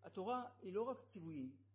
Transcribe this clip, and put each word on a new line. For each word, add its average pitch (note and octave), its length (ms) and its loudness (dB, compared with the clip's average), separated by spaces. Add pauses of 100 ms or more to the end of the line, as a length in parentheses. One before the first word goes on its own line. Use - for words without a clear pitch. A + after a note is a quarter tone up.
התורה A#3+ 420 2 (160)
היא F#3 120 -4
לא G#3 100 4
רק B3 240 2
ציוויים D#3+ 500 -2 (180)